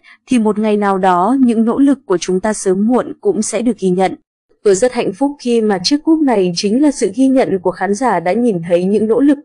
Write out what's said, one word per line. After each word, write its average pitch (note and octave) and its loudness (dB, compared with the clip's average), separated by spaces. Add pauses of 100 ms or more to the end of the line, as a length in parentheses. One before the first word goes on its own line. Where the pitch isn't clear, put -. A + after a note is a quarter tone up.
(280)
thì B3+ 0
một G#3 0
ngày G#3+ 0
nào G3 0
đó F#3 2
những A3+ 2
nỗ F3+ 0
lực C#4 2
của F3+ 0
chúng F#3 -2
ta G#3+ -2
sớm G3 -2
muộn A#3+ 0
cũng G3+ 0
sẽ G#3+ -4
được A3+ -2
ghi F#3 0
nhận. F3+ 0 (480)
Tôi G3 4
rất B3 0
hạnh G3+ -4
phúc C#4 -2
khi A#3 0
mà G#3 0
chiếc D4 -2
cúp D#4+ 2
này G#3 0
chính G#3+ 0
là D4 4
sự G3 -4
ghi C4 2
nhận G#3+ 2
của F3+ -2
khán F#3+ -4
giả G3+ 0
đã F3 -2
nhìn A3 0
thấy F3 0
những G3+ 0
nỗ A3+ 0
lực C#4+ 4